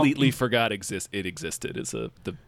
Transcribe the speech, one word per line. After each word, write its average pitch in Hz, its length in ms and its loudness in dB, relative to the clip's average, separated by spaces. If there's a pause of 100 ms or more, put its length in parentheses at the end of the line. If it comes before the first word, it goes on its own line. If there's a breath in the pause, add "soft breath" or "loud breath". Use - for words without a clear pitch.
completely 139 260 6
forgot 117 420 2
exist-, 98 400 -6
it 98 140 -4
existed - 500 -6
is 113 200 -6
a, 113 160 -6 (120)
the - 120 -6 (120)